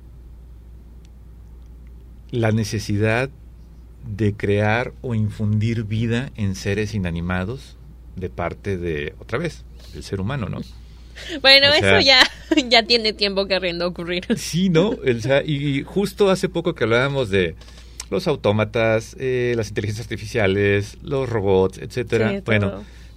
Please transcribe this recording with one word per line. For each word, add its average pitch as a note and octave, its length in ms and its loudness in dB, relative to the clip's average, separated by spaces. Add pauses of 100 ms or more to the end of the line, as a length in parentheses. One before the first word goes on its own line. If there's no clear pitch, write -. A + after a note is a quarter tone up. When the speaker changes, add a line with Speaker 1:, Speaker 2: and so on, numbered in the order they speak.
(2250)
Speaker 1:
la A2+ 200 2
necesidad A2 760 0 (760)
de G#2 280 0
crear G#2+ 680 0
o B2+ 140 -4
infundir G#2+ 680 0
vida A2+ 520 -2
en G2 200 -2
seres G#2 380 -2
inanimados F#2 840 -4 (380)
de F#2 140 -8
parte F2 480 -4
de, D#2+ 420 -4
otra - 180 -6
vez, D3+ 260 -6 (320)
el D2 80 -12
ser G2 160 -6
humano, A2+ 300 -4
¿no? - 100 -8 (800)
Speaker 2:
Bueno, C#4 280 8
Speaker 1:
O D4 40 4
Speaker 2:
eso D#4 80 4
Speaker 1:
sea D4 200 6
Speaker 2:
ya, C4 200 6 (240)
<laughs> D4 240 2
ya A#3 140 6
tiene A3 300 2
tiempo G3 340 0
queriendo F3+ 400 -2
ocurrir. F3 380 -4 (120)
Speaker 1:
Sí, F3+ 320 0
¿no? F3 240 4 (100)
El, B2 140 2
o A2+ 40 -8
sea, C3+ 220 2
y, C#3+ 360 -2
y C3+ 40 -4
justo G3 460 0
hace F#3 200 2
poco E3+ 240 -2
que - 100 -4
hablábamos B2 460 2
de F#2 260 2 (540)
los G2 180 -2
autómatas, A2 920 0
eh, B2+ 360 -2
las A2 140 -2
inteligencias G#2+ 380 -4
artificiales, G2+ 920 0
los C3+ 280 -4
robots, F#2+ 480 2
etcétera. A2 540 -2
Speaker 2:
Sí, G2+ 140 -4
Speaker 1:
Bueno, G#2 260 2
Speaker 2:
todo. G2 120 -10 (340)